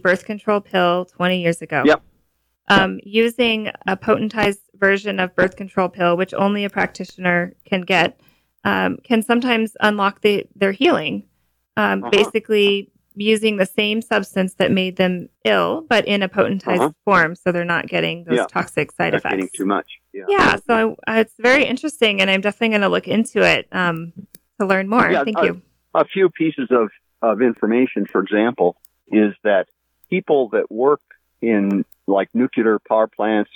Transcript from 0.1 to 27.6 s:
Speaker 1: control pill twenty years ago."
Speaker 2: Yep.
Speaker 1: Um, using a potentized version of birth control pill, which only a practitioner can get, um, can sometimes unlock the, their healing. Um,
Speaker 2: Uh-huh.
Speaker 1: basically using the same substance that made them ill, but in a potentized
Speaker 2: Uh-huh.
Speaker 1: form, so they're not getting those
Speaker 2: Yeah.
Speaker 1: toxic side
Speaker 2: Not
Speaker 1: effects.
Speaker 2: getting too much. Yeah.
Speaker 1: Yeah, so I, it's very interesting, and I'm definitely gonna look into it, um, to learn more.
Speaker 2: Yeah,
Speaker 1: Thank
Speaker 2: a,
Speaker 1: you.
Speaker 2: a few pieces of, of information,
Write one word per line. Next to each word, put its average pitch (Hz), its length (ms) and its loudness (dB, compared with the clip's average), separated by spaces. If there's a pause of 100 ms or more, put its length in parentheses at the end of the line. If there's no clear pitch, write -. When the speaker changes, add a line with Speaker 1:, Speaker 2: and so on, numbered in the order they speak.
Speaker 1:
control 208 360 -4
pill 180 440 0
twenty 180 360 -2
years 170 220 -2
ago." 151 240 -2
Speaker 2:
Yep. - 160 4 (640)
Speaker 1:
Um, 190 340 2
using 226 680 -2 (160)
a 190 100 -2
potentized 214 640 -2 (140)
version 196 440 0
of 185 160 -4
birth 185 200 0
control 190 340 -4
pill, 175 260 0
which 185 180 -2
only 202 300 -2
a 196 60 -6
practitioner 185 840 -4 (120)
can 190 160 -4
get, 175 380 0 (440)
um, 190 400 0
can 226 200 0
sometimes 233 580 0
unlock 202 400 0
the, 208 240 0 (100)
their 196 160 0
healing. 202 520 0 (520)
Um, 202 280 0
Speaker 2:
Uh-huh. 233 80 -8
Speaker 1:
basically 202 800 0 (240)
using 214 420 0
the 190 80 0
same 214 360 -2
substance 196 540 -4
that - 160 0
made 185 240 0
them 180 340 -2 (160)
ill, 220 420 0
but 214 200 2
in 202 160 0
a 190 60 0
potentized 190 520 0
Speaker 2:
Uh-huh. 151 100 0 (140)
Speaker 1:
form, 175 300 2
so 180 160 -2
they're 175 140 -2
not 175 220 -2
getting 170 360 -4
those - 140 -2
Speaker 2:
Yeah. - 100 0
Speaker 1:
toxic - 440 -4
side 170 220 -2
Speaker 2:
Not - 60 0
Speaker 1:
effects. - 160 -4
Speaker 2:
getting 92 200 -4
too 95 120 -4
much. 98 200 -2 (260)
Yeah. - 160 -14
Speaker 1:
Yeah, 403 260 2 (120)
so 226 280 0 (100)
I, 220 140 0
it's - 200 -2
very 254 240 4
interesting, 226 580 -2
and 190 100 2
I'm 190 100 2
definitely 208 340 -2
gonna 202 140 2
look 175 180 0
into 202 360 0
it, 160 280 2
um, 170 420 -2 (460)
to 202 60 -2
learn 190 220 0
more. 226 240 2
Speaker 2:
Yeah, 151 120 0
Speaker 1:
Thank 214 140 -4
Speaker 2:
a, 165 80 2
Speaker 1:
you. 180 160 -4 (320)
Speaker 2:
a 160 120 2
few 190 240 2
pieces 156 420 -4
of, 117 180 2 (320)
of 110 220 0
information, 117 640 0